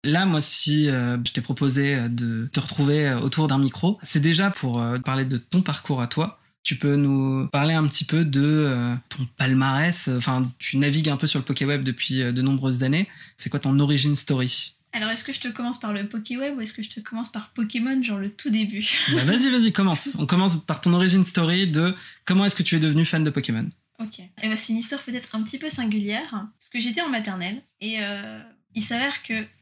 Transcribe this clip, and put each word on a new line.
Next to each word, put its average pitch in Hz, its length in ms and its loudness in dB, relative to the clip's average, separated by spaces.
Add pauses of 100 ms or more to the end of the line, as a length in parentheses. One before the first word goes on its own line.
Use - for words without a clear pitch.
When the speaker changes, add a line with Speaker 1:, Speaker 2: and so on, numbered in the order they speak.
Speaker 1:
Là, 160 200 2
moi, 165 160 2
si, 151 480 2
euh, 123 340 0
je - 100 -4
t'ai 127 100 -4
proposé, 139 520 0
euh, 120 140 0
de 117 420 -2
te 143 100 -2
retrouver, 147 460 2
euh, 127 140 0
autour 156 260 0
d'un 139 120 2
micro, 165 440 0
c'est - 180 0
déjà 170 300 4
pour, 123 300 -2
euh, 120 180 -2
parler 131 280 0
de 131 100 -2
ton 175 240 0
parcours 147 400 -2
à 120 60 -2
toi. 160 340 -4 (220)
Tu 143 140 -4
peux 143 200 2
nous 135 520 2
parler 147 260 2
un 156 120 4
petit 147 200 -2
peu 165 180 2
de, 139 180 2
euh, 139 520 2 (160)
ton 131 260 -6
palmarès. 135 800 2
Enfin, 127 420 0
tu - 200 -4
navigues 147 320 2
un 139 80 -2
peu 160 80 -2
sur 143 140 0
le 127 40 -8
Pokéweb 139 380 0
depuis, 131 400 -2
euh, 123 100 0
de 123 80 0
nombreuses 131 440 2
années. 156 220 2 (300)
C'est - 140 -8
quoi 143 100 -2
ton 139 200 4
origin 143 360 4
story ? 127 540 -2 (260)
Speaker 2:
Alors, 214 140 -4
est-ce 226 140 -2
que 277 80 -8
je - 80 -6
te 254 80 -8
commence 240 320 -6
par 208 120 -4
le 202 140 -4
Pokéweb 247 500 -6
ou 247 40 -6
est-ce 214 120 -6
que 214 120 -10
je - 40 -12
te - 120 -12
commence 226 280 -8
par - 200 -10
Pokémon, 247 560 -2
genre 208 160 -2
le 202 100 -4
tout - 180 -8
début ? 214 400 0 (240)
Speaker 1:
Bah, 127 120 2
vas-y, 247 260 4
vas-y, 233 220 4
commence. 190 380 2 (100)
On 151 40 2
commence 180 300 4 (100)
par 156 160 -4
ton 175 140 4
origin 185 300 6
story 175 420 2
de 170 300 2 (280)
comment 190 200 4
est-ce 196 100 2
que - 80 -2
tu 165 140 2
es - 20 4
devenu 156 260 4
fan 160 200 2
de 151 60 2
Pokémon. 123 380 -2 (300)
Speaker 2:
Ok. 220 220 -10
Eh 180 280 -10
ben, 220 80 -2
c'est 220 160 -6
une 220 60 0
histoire 269 240 -6
peut-être 240 320 -10
un 220 80 -2
petit 220 160 -8
peu 311 100 -8
singulière, 220 640 -2
parce 214 420 -12
que 247 60 -6
j'étais 240 220 -2
en 330 80 -2
maternelle, 214 520 -4 (200)
et, 220 220 -6
euh, 202 360 -8 (380)
il 214 80 -4
s'avère 262 400 -4
que 220 200 -4 (180)